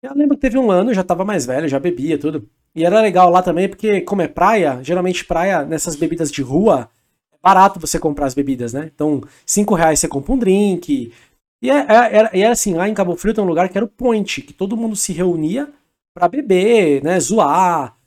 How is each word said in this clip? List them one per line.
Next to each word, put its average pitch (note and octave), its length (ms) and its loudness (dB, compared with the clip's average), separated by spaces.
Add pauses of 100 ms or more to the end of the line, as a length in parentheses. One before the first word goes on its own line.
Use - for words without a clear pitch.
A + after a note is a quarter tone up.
Eu C4+ 140 -14
lembro C#4+ 200 2
que C#4 60 -10
teve B3 160 0
um B3+ 140 2
ano, F#3+ 200 2
eu A3+ 40 0
já F#3+ 80 0
tava F#3 220 -2
mais F#3+ 200 -2
velho, C3 220 -2
já C3+ 120 -2
bebia D3+ 380 -4
tudo. C#3+ 300 -6 (280)
E D#3+ 80 -2
era F#3 160 4
legal F#3 300 4
lá F3+ 120 4
também, F3+ 280 -2
porque G3+ 320 -2
como F#3+ 200 -4
é D#3+ 60 0
praia, E3+ 560 0
geralmente F3+ 400 -4
praia, E3+ 400 -2
nessas D#3 320 -6
bebidas D#3+ 360 -4
de C#3+ 100 -8
rua, C#3 480 0 (440)
é - 80 -20
barato F#3+ 380 4
você D#3 180 -6
comprar D3 280 -4
as C3 80 -4
bebidas, B2+ 400 -4
né? D3+ 200 -8
Então, D3+ 280 -2 (240)
cinco G#3 300 0
reais D#3+ 240 2
você E3 80 -2
compra C#3+ 260 -4
um C4+ 40 0
drink. F#3 720 0 (500)
E A#3+ 80 -4
é, C4+ 60 4
é, A#3 420 4
era, A3 200 4
e F#3 40 2
era A3 100 4
assim, G#3+ 220 -2
lá F3 160 0
em A3 40 -4
Cabo F#3 220 -2
Frio G3+ 180 -2
tem G#3+ 100 -2
um F#3+ 40 0
lugar E3+ 220 0
que F#3+ 80 -4
era G3+ 80 0
o A3 40 -10
point, A3 520 -2
que - 120 -18
todo G3 220 -6
mundo A3 200 -4
se - 180 -6
reunia F3 560 -2 (440)
pra F3 140 0
beber, F#3+ 760 2
né, E3+ 160 0
zoar. E3 760 0 (120)